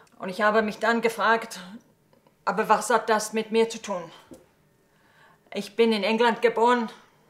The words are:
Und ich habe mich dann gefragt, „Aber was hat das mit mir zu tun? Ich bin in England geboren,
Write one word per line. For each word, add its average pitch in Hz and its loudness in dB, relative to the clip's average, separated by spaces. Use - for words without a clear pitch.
Und 190 -8
ich 185 -6
habe 214 4
mich 214 -4
dann 226 0
gefragt, 220 0
„Aber 196 -2
was - 2
hat 226 0
das 214 0
mit 220 -4
mir 220 2
zu 226 -12
tun? 175 -10
Ich 196 -10
bin 226 4
in 202 -2
England 220 2
geboren, 240 2